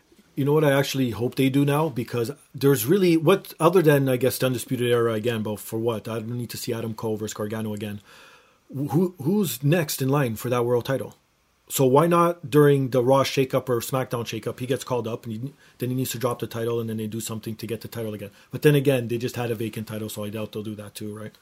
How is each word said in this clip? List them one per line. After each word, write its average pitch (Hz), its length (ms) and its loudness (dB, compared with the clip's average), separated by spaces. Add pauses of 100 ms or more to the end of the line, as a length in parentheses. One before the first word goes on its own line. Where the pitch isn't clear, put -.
(360)
You 139 80 0
know 143 80 2
what 156 100 4
I 143 160 4
actually 135 320 0
hope 117 240 -4
they 135 140 2
do 139 160 2
now? 143 240 2
Because 120 420 -4 (240)
there's 135 320 2
really, 180 300 4
what, 170 420 2
other 175 240 6
than, 143 260 4
I 127 80 2
guess, 123 220 0
the 131 80 0
Undisputed 123 420 -2
Era 117 260 2
again, 110 280 -2
but 107 160 -6
for - 200 -10
what? 113 280 -4
I 113 140 -6
don't 113 180 -8
need 117 120 -8
to - 80 -12
see - 140 -6
Adam 113 220 -6
Cole 110 220 -4
versus 104 180 -8
Gargano 110 400 -6
again. 104 260 -8 (720)
Who, 151 480 0
who's 151 440 0
next 151 380 2
in 131 80 0
line 135 260 0
for 120 140 -6
that 120 140 0
world 120 200 0
title? 127 320 -4 (520)
So - 180 2
why 139 200 8
not 170 440 2
during 143 400 6
the 127 120 2
Raw 131 220 4
shakeup 135 440 0
or 120 120 0
SmackDown 123 440 -4
shakeup, 113 360 -8
he 127 60 -6
gets 127 180 -2
called 117 240 -4
up 117 160 -8
and 117 80 -8
he, 120 200 -8 (260)
then 123 100 -4
he 127 80 -2
needs 131 160 -2
to 120 60 -8
drop 120 220 -2
the 117 60 -4
title 117 320 -4
and 113 100 -4
then 110 100 -6
they 110 100 -4
do 110 120 -6
something 110 360 -8
to - 100 -10
get 110 140 -8
the - 80 -14
title 110 260 -8
again. 101 160 -12 (220)
But 120 100 -4
then 147 140 8
again, 131 320 2
they 120 100 -2
just 120 160 -4
had 120 160 -4
a 117 60 -4
vacant 110 320 -8
title, 110 220 -8
so 107 120 -10
I 104 80 -8
doubt 107 220 -8
they'll 107 100 -8
do 107 140 -10
that 104 180 -16
too, 107 220 -10
right? 107 260 -14